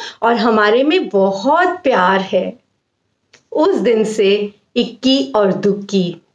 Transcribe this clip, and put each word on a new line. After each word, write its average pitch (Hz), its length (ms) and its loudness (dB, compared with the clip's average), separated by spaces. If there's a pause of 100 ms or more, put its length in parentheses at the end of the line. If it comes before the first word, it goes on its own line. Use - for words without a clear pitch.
(220)
और 233 120 2
हमारे 220 480 2
में 302 260 0
बहुत 202 600 0
प्यार 190 520 0
है।" 185 400 -4 (920)
उस 330 220 2
दिन 220 300 0
से 202 500 -2 (220)
इक्की 262 600 -2
और 202 160 2
दुक्की 190 640 -2 (180)